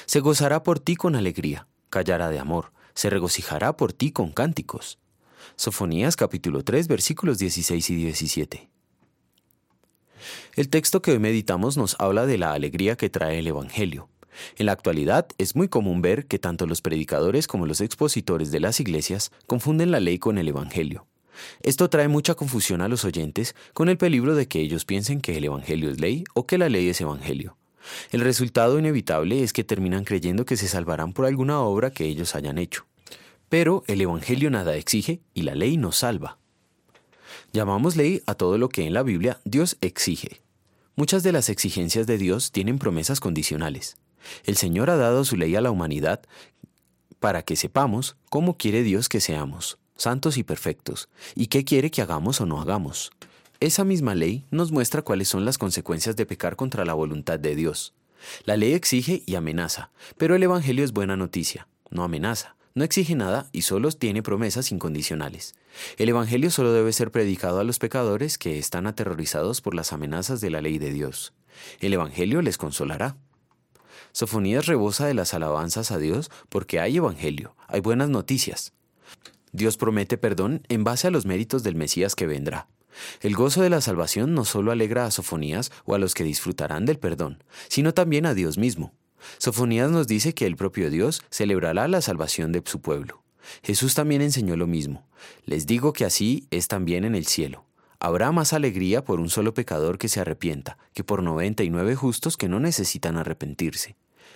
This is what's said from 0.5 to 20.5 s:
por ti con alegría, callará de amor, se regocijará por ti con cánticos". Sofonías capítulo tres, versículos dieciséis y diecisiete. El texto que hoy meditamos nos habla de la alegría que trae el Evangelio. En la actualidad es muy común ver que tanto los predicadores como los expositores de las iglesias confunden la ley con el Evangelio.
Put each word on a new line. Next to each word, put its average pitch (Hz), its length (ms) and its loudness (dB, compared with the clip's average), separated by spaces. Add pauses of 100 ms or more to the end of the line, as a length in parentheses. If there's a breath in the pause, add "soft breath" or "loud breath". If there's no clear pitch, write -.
por 170 160 2
ti 170 160 2
con 170 200 2
alegría, 87 520 -2 (220)
callará 85 400 2
de 78 100 -2
amor, 78 320 -4 (220 soft breath)
se - 160 0
regocijará 95 680 0
por 123 160 0
ti - 180 -2
con 82 200 -2
cánticos". - 680 -4 (560 loud breath)
Sofonías 101 600 0
capítulo 78 480 0
tres, 151 240 2
versículos 151 520 0
dieciséis 87 500 -2
y 90 60 0
diecisiete. 80 760 -4 (1900 loud breath)
El 139 140 0
texto 160 320 4
que 170 100 4
hoy 123 80 6
meditamos 107 580 2
nos 110 220 0
habla 101 260 4
de 135 120 2
la 82 140 0
alegría 80 460 0
que - 120 0
trae 80 300 0
el 82 80 -2
Evangelio. 73 600 -4 (480 loud breath)
En 110 100 2
la 101 60 4
actualidad 90 540 2 (100)
es 95 180 -2
muy 175 120 2
común 98 340 2
ver 101 260 2
que - 100 -2
tanto 85 300 -2
los 82 140 -2
predicadores 80 680 0
como 90 180 -2
los 78 160 -2
expositores 92 680 0
de 76 80 0
las 170 200 0
iglesias 90 520 -2 (160 soft breath)
confunden 156 420 2
la 156 100 4
ley 90 200 2
con 107 180 2
el 85 100 0
Evangelio. 71 600 -4 (540 loud breath)